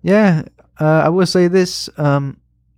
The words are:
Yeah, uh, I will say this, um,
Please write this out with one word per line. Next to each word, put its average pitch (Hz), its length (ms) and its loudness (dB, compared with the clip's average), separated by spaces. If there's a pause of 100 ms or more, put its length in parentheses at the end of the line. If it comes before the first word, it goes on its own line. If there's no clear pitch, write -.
Yeah, 185 400 2 (380)
uh, 156 240 2
I 151 40 0
will 180 180 0
say 180 200 2
this, 180 420 -2 (100)
um, 139 420 -4 (380)